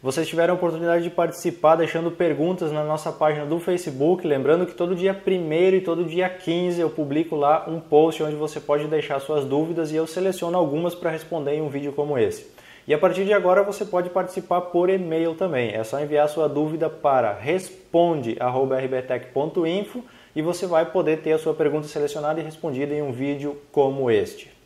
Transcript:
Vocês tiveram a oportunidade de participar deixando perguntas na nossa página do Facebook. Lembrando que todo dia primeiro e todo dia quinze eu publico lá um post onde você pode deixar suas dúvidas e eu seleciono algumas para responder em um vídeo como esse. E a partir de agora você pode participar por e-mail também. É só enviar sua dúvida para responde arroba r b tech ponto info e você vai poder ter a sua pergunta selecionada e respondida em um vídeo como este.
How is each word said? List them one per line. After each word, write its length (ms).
Vocês 260
tiveram 240
a 20
oportunidade 480
de 60
participar 680
deixando 340
perguntas 600
na 140
nossa 260
página 360
do 120
Facebook. 680
Lembrando 400
que 80
todo 200
dia 200
primeiro 600
e 60
todo 240
dia 240
quinze 540
eu 80
publico 440
lá 320
um 140
post 420
onde 140
você 240
pode 280
deixar 320
suas 260
dúvidas 440
e 60
eu 100
seleciono 520
algumas 360
para 160
responder 440
em 80
um 80
vídeo 220
como 260
esse. 280
E 60
a 60
partir 260
de 80
agora 300
você 240
pode 240
participar 500
por 300
e-mail 440
também. 400
É 80
só 160
enviar 300
sua 180
dúvida 440
para 420
responde 1040
arroba 380
r 100
b 140
tech 320
ponto 340
info 380
e 80
você 240
vai 180
poder 360
ter 120
a 60
sua 160
pergunta 340
selecionada 500
e 60
respondida 480
em 80
um 120
vídeo 440
como 380
este. 440